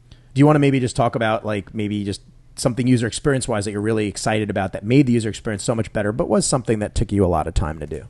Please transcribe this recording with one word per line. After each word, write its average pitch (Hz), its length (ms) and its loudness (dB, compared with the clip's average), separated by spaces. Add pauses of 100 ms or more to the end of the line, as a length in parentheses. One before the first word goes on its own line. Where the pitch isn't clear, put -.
(340)
do 131 60 0
you 143 60 8
wanna 151 140 6
maybe 135 220 2
just 123 160 -4
talk 120 180 0
about, 110 300 0
like, 107 280 -6
maybe 104 300 -4
just 101 180 -6 (360)
something 123 280 -2
user 120 220 4
experience-wise 120 580 -2
that 110 60 -4
you're 101 100 -4
really 107 260 0
excited 107 420 -2
about 98 240 -2
that - 100 -8
made 127 240 4
the 120 60 2
user 113 160 0
experience 104 340 -6
so 127 100 -2
much 110 200 -4
better, 104 180 0
but 120 160 -2
was 208 180 2
something 120 340 0
that 104 140 -6
took - 180 -2
you 101 140 4
a - 20 2
lot 80 200 0
of 80 60 -8
time 80 260 -2
to 76 80 -8
do? 73 220 -10